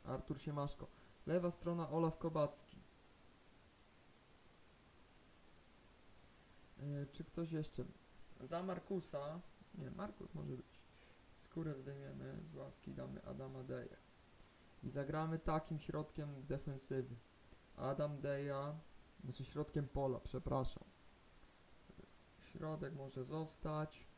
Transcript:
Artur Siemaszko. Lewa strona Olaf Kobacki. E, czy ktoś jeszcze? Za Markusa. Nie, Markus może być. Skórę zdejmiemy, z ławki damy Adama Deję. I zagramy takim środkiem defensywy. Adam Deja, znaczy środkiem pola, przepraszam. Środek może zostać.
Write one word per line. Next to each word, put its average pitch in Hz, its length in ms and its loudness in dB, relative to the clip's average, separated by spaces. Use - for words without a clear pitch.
Artur 135 360 -2
Siemaszko. 147 460 0
Lewa 175 240 6
strona 170 400 2
Olaf 160 280 6
Kobacki. 156 640 2
E, 143 280 2
czy - 180 -4
ktoś 165 280 0
jeszcze? 151 320 2
Za 165 220 0
Markusa. 175 760 0
Nie, 135 160 -4
Markus - 440 -4
może 147 220 0
być. - 240 -10
Skórę 160 420 -2
zdejmiemy, 135 680 -4
z - 20 -10
ławki 135 400 -6
damy 131 300 -4
Adama 131 400 -4
Deję. 127 320 -4
I 131 80 0
zagramy 156 480 2
takim 156 400 4
środkiem 147 680 -2
defensywy. 131 680 2
Adam 139 440 2
Deja, 143 540 2
znaczy 127 200 -2
środkiem 147 440 2
pola, 135 320 4
przepraszam. - 640 4
Środek 156 560 -2
może 135 300 -2
zostać. 151 840 0